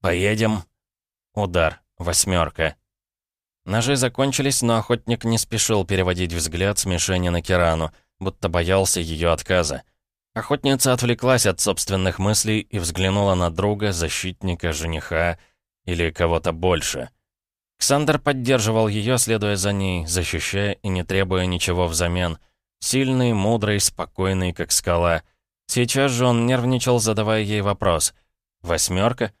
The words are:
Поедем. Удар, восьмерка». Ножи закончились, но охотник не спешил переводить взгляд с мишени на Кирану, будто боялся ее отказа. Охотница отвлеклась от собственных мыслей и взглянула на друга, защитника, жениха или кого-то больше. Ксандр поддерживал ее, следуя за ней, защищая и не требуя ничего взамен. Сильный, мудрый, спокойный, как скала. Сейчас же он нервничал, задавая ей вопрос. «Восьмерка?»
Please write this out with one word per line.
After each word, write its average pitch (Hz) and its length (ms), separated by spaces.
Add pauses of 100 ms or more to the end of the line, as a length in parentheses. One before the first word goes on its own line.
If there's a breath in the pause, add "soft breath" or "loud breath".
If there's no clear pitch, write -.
Поедем. 104 600 (680)
Удар, 87 480 (160)
восьмерка». 85 800 (880)
Ножи 117 320
закончились, 135 640
но 117 160
охотник 117 480
не 113 140
спешил 104 480
переводить 90 460
взгляд 85 460
с - 60
мишени 90 460
на 87 100
Кирану, 82 520 (260 soft breath)
будто 95 300
боялся 90 520
ее 82 300
отказа. 80 520 (520)
Охотница 135 580
отвлеклась 120 540
от 92 140
собственных 95 580
мыслей 107 420
и - 180
взглянула 95 560
на 87 160
друга, 101 420
защитника, 87 800
жениха 82 680 (480 soft breath)
или 85 240
кого-то 82 420
больше. 82 580 (680)
Ксандр 147 400
поддерживал 117 680
ее, 107 280
следуя 104 400
за 98 160
ней, 95 340
защищая 90 680
и - 160
не 92 160
требуя 95 420
ничего 90 400
взамен. 85 520 (420)
Сильный, 127 520
мудрый, 104 460
спокойный, 95 720
как 85 200
скала. 85 500 (460)
Сейчас 135 420
же 123 160
он 117 200
нервничал, 123 520
задавая 110 440
ей 104 180
вопрос. 95 520 (500)
«Восьмерка?» 95 760